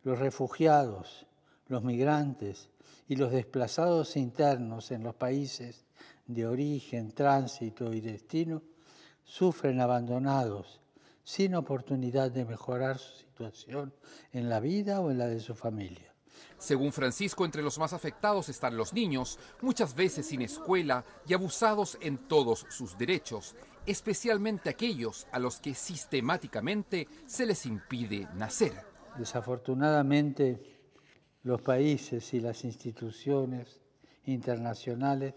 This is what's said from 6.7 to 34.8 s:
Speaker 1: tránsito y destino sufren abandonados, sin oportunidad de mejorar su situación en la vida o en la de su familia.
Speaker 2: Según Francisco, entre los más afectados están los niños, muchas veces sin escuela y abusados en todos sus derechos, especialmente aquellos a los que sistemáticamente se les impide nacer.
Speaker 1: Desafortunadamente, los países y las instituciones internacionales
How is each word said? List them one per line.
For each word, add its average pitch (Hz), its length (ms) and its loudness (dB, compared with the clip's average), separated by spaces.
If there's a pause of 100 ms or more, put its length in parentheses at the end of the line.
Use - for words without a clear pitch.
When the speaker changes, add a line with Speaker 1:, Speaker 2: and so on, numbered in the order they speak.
Speaker 1:
tránsito 123 800 2
y 110 80 -2
destino 160 600 -4 (600)
sufren 147 560 2
abandonados, 123 1000 0 (420)
sin 190 320 0
oportunidad 131 760 0
de 123 140 -2
mejorar 127 520 -2
su - 200 -18
situación 135 760 -10 (380)
en 120 180 -2
la 110 120 4
vida 196 400 0
o 156 100 2
en 127 60 2
la 120 100 2
de 113 140 -2
su 110 140 -8
familia. 104 580 -8 (440)
Speaker 2:
Según 139 340 0
Francisco, 139 520 -2
entre 156 180 -2
los 147 180 -2
más 160 120 -2
afectados 180 560 0
están 120 300 -2
los 113 160 -2
niños, 156 460 0 (220)
muchas 226 340 0
veces 156 320 0
sin 131 140 -4
escuela 143 640 0 (220)
y 165 80 2
abusados 202 680 2
en 139 160 -2
todos 127 520 4
sus 104 280 -10
derechos, 120 580 -2 (300)
especialmente 202 840 0
aquellos 135 640 -2
a 127 80 -2
los 123 200 -2
que 139 140 -6
sistemáticamente 160 1300 -2 (180)
se - 200 -2
les 202 200 0
impide 107 680 -4
nacer. - 500 -2 (320)
Speaker 1:
Desafortunadamente, 135 1600 2 (640)
los 123 180 0
países 131 720 2
y 123 60 2
las 117 240 -4
instituciones 123 1160 -4 (440)
internacionales 123 1120 -2